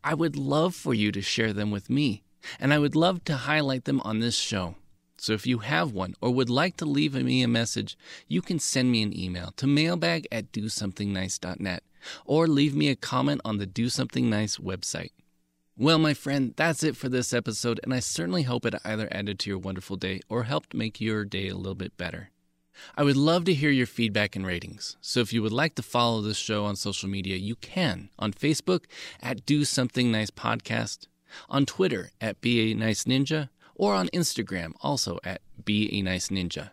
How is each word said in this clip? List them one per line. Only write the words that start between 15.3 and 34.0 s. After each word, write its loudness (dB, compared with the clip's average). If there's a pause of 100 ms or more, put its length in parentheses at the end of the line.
Well, 6
my 4
friend, -2
that's 2
it 2
for -4
this 0
episode, -2
and -2
I 0
certainly -2
hope 0
it 0
either -2
added -4
to -4
your -2
wonderful -6
day -2 (100)
or -2
helped -4
make -4
your 0
day -4
a -6
little -6
bit -10
better. -8 (680)
I 2
would 6
love 4
to 6
hear 4
your 4
feedback 0
and -4
ratings, -8
so 0
if 0
you 2
would 0
like 0
to -4
follow 2
this -2
show 0
on -2
social -4
media, -4
you -4
can -2 (100)
on -2
Facebook 0 (380)
at -6
Do 4
Something 2
Nice 0
Podcast, -4 (420)
on 2
Twitter 0
at -4
Be 4
a 0
Nice 0
Ninja, 2 (280)
or 4
on 2